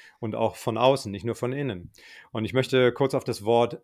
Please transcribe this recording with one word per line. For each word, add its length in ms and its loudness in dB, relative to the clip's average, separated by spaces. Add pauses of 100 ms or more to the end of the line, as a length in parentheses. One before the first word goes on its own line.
(200)
und 160 -6
auch 220 0
von 200 -4
außen, 340 2
nicht 140 -8
nur 100 -2
von 180 -4
innen. 380 -6 (400)
Und 140 -4
ich 80 -6
möchte 400 4
kurz 220 0
auf 80 -2
das 220 -8
Wort 380 2